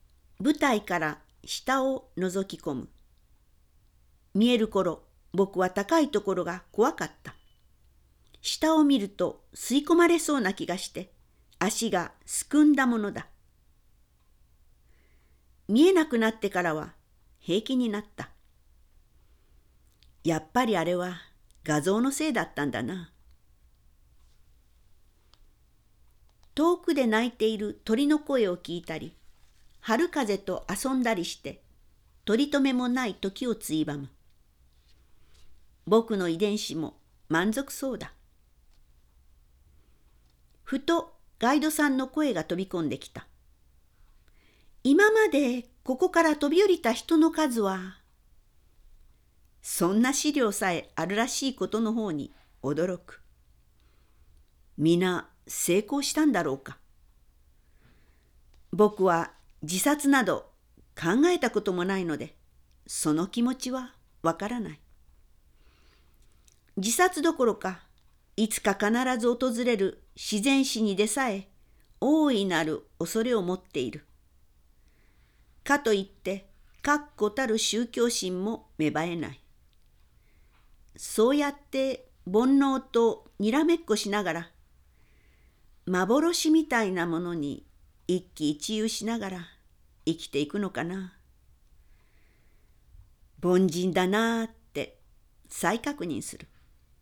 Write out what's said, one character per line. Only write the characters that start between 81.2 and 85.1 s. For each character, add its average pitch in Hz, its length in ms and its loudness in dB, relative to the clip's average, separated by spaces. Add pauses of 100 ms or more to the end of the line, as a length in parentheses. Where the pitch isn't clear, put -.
う 285 60 4
や 294 140 0
っ 285 60 -8
て - 560 -6 (200)
煩 262 280 4
悩 269 200 2
と - 600 0
に 208 120 0
ら 294 120 2
め 339 120 4
っ 330 40 -2
こ 220 160 -2
し 208 160 -4
な 208 120 0
が 170 100 -2
ら、 170 180 -8 (1400)